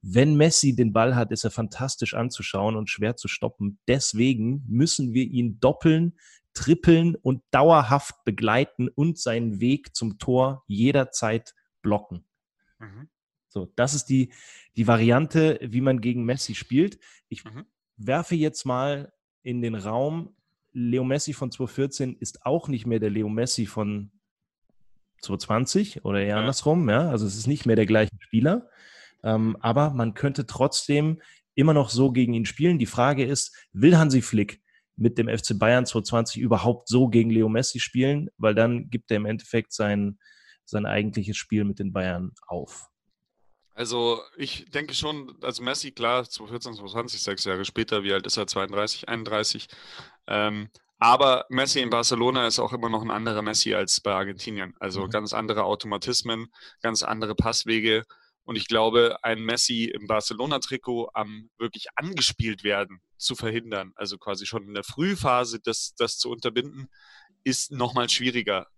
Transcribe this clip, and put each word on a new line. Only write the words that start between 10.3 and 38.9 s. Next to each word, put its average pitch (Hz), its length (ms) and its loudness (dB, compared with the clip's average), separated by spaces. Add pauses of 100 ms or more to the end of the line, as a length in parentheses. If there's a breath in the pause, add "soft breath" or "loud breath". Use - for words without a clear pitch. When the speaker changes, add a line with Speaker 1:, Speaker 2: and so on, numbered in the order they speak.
Speaker 1:
jederzeit 117 840 0 (300)
blocken. 104 420 -2 (540)
Speaker 2:
Mhm. 110 300 -20 (400)
Speaker 1:
So, 95 260 -10
das 131 200 0
ist 143 100 -4
die, 131 280 2 (440 loud breath)
die 117 100 2
Variante, 127 760 6
wie 120 180 -2
man 131 200 2
gegen 120 240 -2
Messi 123 300 -4
spielt. 165 460 0 (280 soft breath)
Ich - 160 -14
Speaker 2:
Mhm. 117 200 -16 (320)
Speaker 1:
werfe 139 400 -2
jetzt 151 300 0
mal 139 460 -2 (300)
in 123 200 -4
den 117 120 -2
Raum, 127 640 -4 (360)
Leo 123 300 -2
Messi 139 300 -2
von 131 180 -6
zweitausendvierzehn 135 680 -4
ist - 260 -10
auch 151 220 0
nicht 117 180 -4
mehr 113 140 0
der 107 100 0
Leo 104 180 -2
Messi 113 380 -2
von 104 460 -6 (1080)
zweitausendzwanzig 127 840 -2
oder 101 160 0
eher 104 160 0
Speaker 2:
Ja. 107 40 0
Speaker 1:
andersrum, 147 480 2
ja, 135 200 2
also 110 180 0
es 98 100 -4
ist 110 120 -4
nicht 147 180 -2
mehr 113 80 6
der 107 120 4
gleiche 107 340 4
Spieler, 151 480 2 (560 loud breath)
ähm, 110 360 0
aber 143 300 2
man 117 240 -2
könnte 135 320 -2
trotzdem 147 720 0 (340 soft breath)
immer 156 180 6
noch 143 180 4
so 127 220 4
gegen 120 220 2
ihn 113 120 -2
spielen. 170 320 2
Die 117 80 0
Frage 131 380 2
ist, - 320 -4 (160 loud breath)
will 147 240 4
Hansi 135 260 6
Flick - 400 -2 (320)
mit 117 220 0
dem 117 100 0
F 113 160 -4
C - 120 -4
Bayern 117 320 4
zweitausendzwanzig 113 540 -2
überhaupt 113 480 0
so 123 200 4
gegen 113 220 4
Leo 110 180 4
Messi 117 320 -2
spielen? 143 560 0
Weil 107 180 2
dann 117 360 2